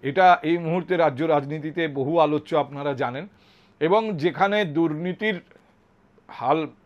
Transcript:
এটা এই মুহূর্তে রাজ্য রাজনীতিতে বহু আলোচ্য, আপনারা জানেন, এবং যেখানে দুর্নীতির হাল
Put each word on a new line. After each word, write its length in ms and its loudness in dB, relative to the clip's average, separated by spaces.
এটা 300 6
এই 160 2
মুহূর্তে 320 -2
রাজ্য 260 2
রাজনীতিতে 640 -2
বহু 260 -4
আলোচ্য, 260 -2
আপনারা 300 -6
জানেন, 320 -6
এবং 140 4
যেখানে 420 0
দুর্নীতির 600 -2
হাল 300 0